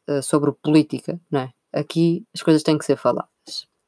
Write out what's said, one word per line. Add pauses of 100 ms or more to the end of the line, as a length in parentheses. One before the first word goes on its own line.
eh,
sobre
política, (100)
não
é? (200)
Aqui
as
coisas
têm
que
ser
faladas. (200)